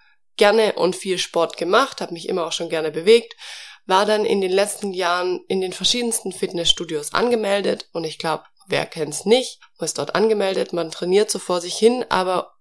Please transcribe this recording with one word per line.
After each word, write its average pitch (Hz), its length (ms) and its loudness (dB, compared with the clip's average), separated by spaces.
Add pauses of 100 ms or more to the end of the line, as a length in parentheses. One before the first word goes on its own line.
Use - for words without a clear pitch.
(360)
gerne 214 380 4
und 180 220 0
viel 185 240 -4
Sport - 380 -2
gemacht, 190 440 2
hab 180 80 -8
mich 165 180 -12
immer 175 200 -2
auch - 60 -8
schon 170 160 -6
gerne 160 200 -2
bewegt, 196 460 4 (540)
war 196 160 4
dann 214 200 2
in 196 160 2
den 185 100 0
letzten 202 400 0
Jahren 180 560 -2
in 190 140 0
den 180 100 -4
verschiedensten 233 640 -2
Fitnessstudios 165 800 -6
angemeldet 202 800 -2
und 170 100 -6
ich 156 160 -8
glaub, 156 240 -4 (240)
wer 143 180 -2
kennt's 151 380 -8
nicht, 240 380 2 (160)
man 170 80 -6
ist - 120 -6
dort 139 160 -4
angemeldet, 196 600 0
man 165 180 -4
trainiert 196 400 2
so 196 80 -4
vor 180 220 -2
sich 180 160 -8
hin, 247 320 4
aber 185 520 0